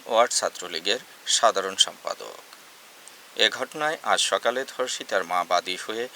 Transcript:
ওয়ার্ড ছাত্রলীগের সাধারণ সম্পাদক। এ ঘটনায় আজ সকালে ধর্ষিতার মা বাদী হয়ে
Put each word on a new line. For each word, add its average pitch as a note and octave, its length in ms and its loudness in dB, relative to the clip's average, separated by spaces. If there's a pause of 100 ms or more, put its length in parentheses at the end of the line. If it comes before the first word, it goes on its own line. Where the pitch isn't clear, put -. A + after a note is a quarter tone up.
ওয়ার্ড A#2 260 6
ছাত্রলীগের F2+ 680 -2 (360)
সাধারণ F#2+ 400 2
সম্পাদক। - 640 -2 (960)
এ A2 140 4
ঘটনায় D3+ 520 -4
আজ G2 180 2 (100)
সকালে A#2 340 2
ধর্ষিতার B2 600 -2
মা F2 200 0
বাদী F2+ 320 0
হয়ে A2+ 280 -6 (120)